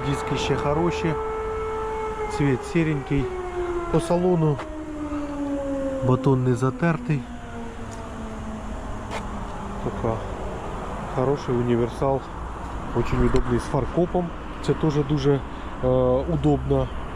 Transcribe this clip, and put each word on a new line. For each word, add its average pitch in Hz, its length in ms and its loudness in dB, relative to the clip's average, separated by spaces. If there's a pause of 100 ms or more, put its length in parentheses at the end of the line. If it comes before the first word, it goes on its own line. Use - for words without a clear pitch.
диски 139 280 0
ще 135 180 0
хороші. 156 580 0 (1200)
Цвет 139 220 2 (140)
серенький. 156 520 2 (680)
По 160 80 4
салону 175 580 4 (1500)
батон 127 360 4
не 127 120 4
затертий. 139 680 0 (2500)
Така 113 320 0 (1000)
хороший 135 400 2
універсал, 120 680 2 (760)
очень 123 260 4
удобний 120 340 4
з - 40 -2
фаркопом. 175 640 2 (400)
Це 147 80 4
теж 156 200 2 (160)
дуже, 143 300 4 (440)
е, 127 40 4 (460)
удобно. 135 540 4 (280)